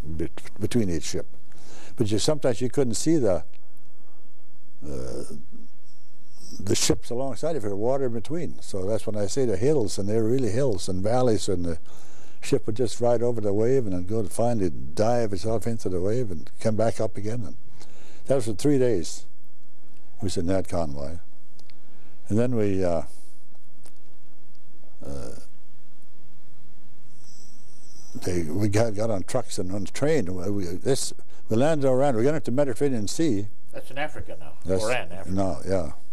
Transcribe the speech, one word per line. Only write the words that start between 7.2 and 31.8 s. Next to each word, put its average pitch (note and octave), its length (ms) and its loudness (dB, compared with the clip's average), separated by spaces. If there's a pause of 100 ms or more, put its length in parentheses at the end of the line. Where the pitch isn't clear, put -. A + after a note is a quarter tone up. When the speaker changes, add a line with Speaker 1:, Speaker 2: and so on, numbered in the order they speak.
Speaker 1:
if B2 80 0
there G2+ 80 0
was G2 80 0
water C3 280 0
in A#2 80 0
between. C3+ 480 -2
So F#2+ 220 -2
that's G#2 220 0
when G#2 100 -2
I G#2 100 0
say C3+ 180 0
the G#2+ 120 0
hills, A#2+ 400 0
and G2 120 -2
they're A2 160 0
really A#2+ 260 0
hills A2+ 380 0
and F#2+ 160 0
valleys, A#2 440 2
and F2+ 160 0
the E2 140 0 (600)
ship - 260 0
would A2 80 0
just A#2 260 0
ride A#2+ 220 2
over A#2+ 180 0
the G2+ 140 0
wave A#2 320 2
and F#2+ 80 0
then F2+ 100 -2
go G#2+ 160 0
to F#2+ 80 0
finally A2+ 400 0
dive G#2 640 0
itself A2 320 0
into A#2 240 -2
the F2+ 120 0
wave A2 280 0
and E2 300 -2
come A2 160 0
back A2 260 2
up G#2+ 160 0
again. G#2+ 280 0
And - 120 0 (680)
that C3 80 2
was B2 120 2
for A2+ 60 0
three C#3+ 280 2
days. G#2+ 460 2 (960)
We G2+ 60 0
was F#2 100 0
in F2 100 0
that F#2 220 2
convoy. D2+ 500 0 (1080)
And G2+ 80 2
then B2 200 2
we, G2 280 2
uh, E2+ 180 2 (2000)
uh, C2+ 260 -2 (2750)
they, F2+ 280 0
we F2+ 260 0
got, G#2+ 260 2
got A2 160 0
on F#2+ 140 0
trucks - 340 0
and F#2 140 0
on G2+ 120 -2
the - 60 -2
train. C3 440 0
We, F#2 160 -2
we, G2+ 140 0
this, F#2 480 0 (360)
we G#2+ 80 2
landed C#3 320 2